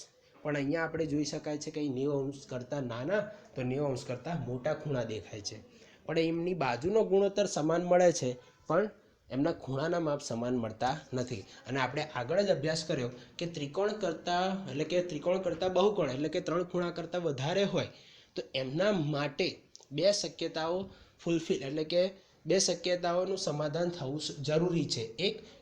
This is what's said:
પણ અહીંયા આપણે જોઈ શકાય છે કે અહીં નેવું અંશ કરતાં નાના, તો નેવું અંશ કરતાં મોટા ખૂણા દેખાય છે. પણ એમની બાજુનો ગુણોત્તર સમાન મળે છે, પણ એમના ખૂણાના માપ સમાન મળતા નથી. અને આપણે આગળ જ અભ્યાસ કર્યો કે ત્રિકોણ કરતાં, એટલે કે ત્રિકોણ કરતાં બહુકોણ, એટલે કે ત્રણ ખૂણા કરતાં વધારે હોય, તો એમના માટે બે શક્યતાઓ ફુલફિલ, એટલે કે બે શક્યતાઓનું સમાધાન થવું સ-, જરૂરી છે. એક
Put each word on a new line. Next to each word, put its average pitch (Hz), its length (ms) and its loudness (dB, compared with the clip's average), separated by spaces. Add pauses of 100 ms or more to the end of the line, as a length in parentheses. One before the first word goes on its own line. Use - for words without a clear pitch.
(420)
પણ 147 140 -2
અહીંયા 147 280 0
આપણે 160 220 0
જોઈ 147 180 2
શકાય 151 340 -4
છે 156 120 -8
કે 151 100 -4
અહીં 143 140 -2
નેવું 139 300 0
અંશ 135 220 -8
કરતાં 131 360 -4
નાના, 127 380 -2 (340)
તો 131 80 -4
નેવું 135 260 0
અંશ 123 180 -2
કરતાં 131 400 -4
મોટા 127 280 -2
ખૂણા 135 300 -2
દેખાય 107 360 -8
છે. 107 220 -10 (440)
પણ 160 120 0
એમની 165 360 2
બાજુનો 156 500 2
ગુણોત્તર 196 420 4
સમાન 165 380 2
મળે 180 280 8
છે, 123 240 0 (300)
પણ 202 240 2 (400)
એમના 151 220 2
ખૂણાના 160 480 -2
માપ 147 220 0
સમાન 120 340 -2
મળતા 123 440 -2 (120)
નથી. 123 320 -4 (220)
અને 135 140 -2
આપણે 131 220 0
આગળ 143 400 -2
જ 196 80 4
અભ્યાસ 156 340 0
કર્યો 131 260 -2 (280)
કે 175 80 -4
ત્રિકોણ 170 460 -2
કરતાં, 180 800 -2
એટલે 143 140 -2
કે 175 180 2
ત્રિકોણ 175 360 0
કરતાં 185 340 0
બહુકોણ, 180 380 4
એટલે 143 180 -2
કે 175 120 -2
ત્રણ 170 240 0
ખૂણા 175 260 -2
કરતાં 170 320 -4
વધારે 160 420 2
હોય, 143 240 0 (460)
તો 120 80 -4 (120)
એમના 143 380 2
માટે 147 720 -2 (300)
બે 170 200 4
શક્યતાઓ 165 800 -2 (280)
ફુલફિલ, 170 440 0
એટલે 151 220 -2
કે 175 260 2 (360)
બે 175 120 4
શક્યતાઓનું 180 800 0
સમાધાન 151 500 0
થવું 147 320 -4
સ-, - 180 -8
જરૂરી 156 460 2
છે. 160 160 -2
એક - 460 -4 (160)